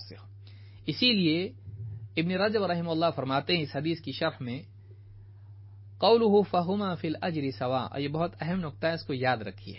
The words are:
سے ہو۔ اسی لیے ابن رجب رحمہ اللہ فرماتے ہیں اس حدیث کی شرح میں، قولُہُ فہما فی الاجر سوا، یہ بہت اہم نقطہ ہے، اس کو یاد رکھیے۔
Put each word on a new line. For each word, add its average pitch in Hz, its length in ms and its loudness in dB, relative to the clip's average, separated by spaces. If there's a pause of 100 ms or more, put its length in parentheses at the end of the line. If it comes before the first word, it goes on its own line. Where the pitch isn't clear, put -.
سے - 60 -16
ہو۔ - 140 -18 (560)
اسی 240 280 4
لیے 180 400 2 (640)
ابن 170 140 2
رجب 202 320 2
رحمہ 170 280 0
اللہ 165 140 2 (100)
فرماتے 135 400 2
ہیں 160 80 2
اس 143 120 -6
حدیث 156 260 -2
کی 135 100 -6
شرح 160 280 -2
میں، 123 240 -6 (1300)
قولُہُ 208 440 8 (100)
فہما 185 440 0
فی 170 120 -4
الاجر 160 340 -2 (180)
سوا، 127 280 0 (100)
یہ 143 100 0
بہت 160 240 -2 (100)
اہم 175 180 0
نقطہ 160 280 -2
ہے، 165 60 2
اس 165 100 -4
کو 147 100 -4
یاد 127 240 2
رکھیے۔ 101 420 -10